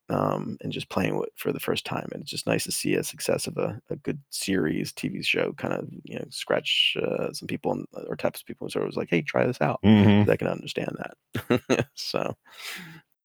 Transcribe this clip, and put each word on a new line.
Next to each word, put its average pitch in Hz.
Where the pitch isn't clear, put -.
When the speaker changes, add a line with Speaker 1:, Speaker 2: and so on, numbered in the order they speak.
Speaker 1:
um, -
and -
just -
playing -
with, -
for -
the -
first -
time. -
And -
it's -
just -
nice 110
to -
see 98
a 92
success -
of -
a, 110
a 143
good 143
series, -
T -
V -
show, 50
kind 50
of, -
you -
know, -
scratch, -
uh, -
some -
people -
and, 95
or -
types -
of -
people. -
So -
it 101
was 95
like, -
"Hey, 165
try -
this 127
out." 143
Speaker 2:
Mm-hmm. 104
Speaker 1:
'Cause 113
I -
can -
understand -
that. -
<laughs> -
So, -